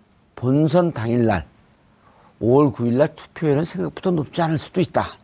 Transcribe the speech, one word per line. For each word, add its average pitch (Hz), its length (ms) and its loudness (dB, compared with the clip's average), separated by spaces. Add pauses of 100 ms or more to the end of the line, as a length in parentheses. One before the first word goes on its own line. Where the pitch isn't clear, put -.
(360)
본선 156 560 2
당일날 113 540 0 (920)
오월 131 320 4
구일날 120 440 0
투표율은 156 500 -4
생각보다 180 460 -6
높지 165 320 -2
않을 160 160 0
수도 - 220 -4
있다. - 320 -2 (100)